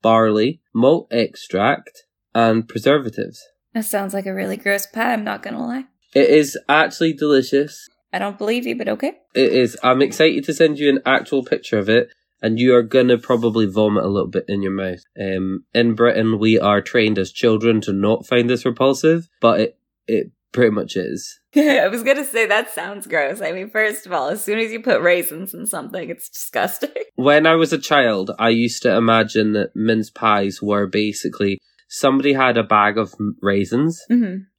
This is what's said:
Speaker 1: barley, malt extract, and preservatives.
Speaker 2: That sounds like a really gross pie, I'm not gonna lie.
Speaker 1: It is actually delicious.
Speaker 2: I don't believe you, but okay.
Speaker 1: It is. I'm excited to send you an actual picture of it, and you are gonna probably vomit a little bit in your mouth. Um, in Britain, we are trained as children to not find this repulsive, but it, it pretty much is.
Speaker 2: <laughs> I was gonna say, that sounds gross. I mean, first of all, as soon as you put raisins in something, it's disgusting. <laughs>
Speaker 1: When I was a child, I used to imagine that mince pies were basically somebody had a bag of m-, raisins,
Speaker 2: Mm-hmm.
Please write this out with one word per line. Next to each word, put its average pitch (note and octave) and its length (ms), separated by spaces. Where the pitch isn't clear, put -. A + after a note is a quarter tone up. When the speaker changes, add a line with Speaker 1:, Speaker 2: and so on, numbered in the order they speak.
Speaker 1:
barley, A2+ 600
malt B2 380
extract, - 920
and A2+ 340
preservatives. C3 760
Speaker 2:
That A3 120
sounds G3 280
like G3 120
a F#3+ 80
really F#3+ 240
gross G3+ 280
pie, A#3+ 280
I'm G#3+ 100
not G#3 200
gonna A3+ 220
lie. C4 200
Speaker 1:
It - 160
is D3 280
actually D#3 440
delicious. C#3+ 760
Speaker 2:
I F3+ 60
don't G3 180
believe A#3+ 300
you, A#3+ 100
but G#3+ 120
okay. A#3+ 240
Speaker 1:
It C3 160
is. A#2+ 320
I'm B2+ 180
excited D#3 440
to D#3 80
send D3+ 260
you D3 100
an C3+ 160
actual C3+ 380
picture - 360
of G2 100
it, A#2+ 200
and A2 180
you B2+ 160
are A#2+ 80
gonna B2 340
probably A2+ 480
vomit G#2 380
a F#2+ 60
little G2 200
bit - 200
in G2+ 120
your F#2+ 120
mouth. F#2+ 260
Um, F#2+ 440
in A#2 220
Britain, A2 420
we A2 220
are G2+ 220
trained G#2+ 360
as F#2+ 140
children A2+ 500
to G2+ 120
not G#2 340
find A#2+ 220
this B2 160
repulsive, C#3 640
but G#2+ 220
it, A2 160
it A2 260
pretty A#2+ 180
much G#2 280
is. F2+ 500
Speaker 2:
<laughs> - 80
I C#4+ 320
was A#3 160
gonna C4+ 220
say, A3+ 200
that G#3 240
sounds F#3+ 380
gross. D#3 340
I E3 120
mean, F#3 180
first G#3+ 340
of F#3 60
all, C#3+ 160
as G#3 160
soon G#3+ 160
as A3 120
you A3+ 100
put A3 200
raisins F3 540
in F#3+ 100
something, E3+ 440
it's - 200
disgusting. - 680
<laughs> - 40
Speaker 1:
When D3 320
I D#3+ 80
was E3 160
a F#3 60
child, A2+ 600
I A#2 100
used A#2 340
to G#2 140
imagine A2 560
that G#2 220
mince A2 340
pies G2+ 520
were G2+ 260
basically G2+ 720
somebody C3+ 460
had B2+ 240
a A2+ 60
bag G#2 340
of A2 220
m-, G#2 200
raisins, A2 640
Speaker 2:
Mm-hmm. G#3+ 260